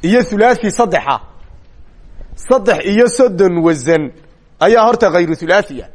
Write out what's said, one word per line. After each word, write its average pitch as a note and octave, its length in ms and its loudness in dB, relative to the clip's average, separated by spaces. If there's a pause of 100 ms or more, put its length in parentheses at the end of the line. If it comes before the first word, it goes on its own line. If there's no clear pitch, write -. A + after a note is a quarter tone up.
Iyo G#3+ 200 2
thulaathi A3 480 0
saddexa. E3+ 500 -2 (1120)
Saddex A#3 500 -2
iyo A3 240 2
soddon F#3+ 500 0
wasan D#3 540 0 (480)
ayaa G#3+ 260 4
horta A#3 240 0
ghayru E3 260 0
thulaathiya. C#3+ 580 -4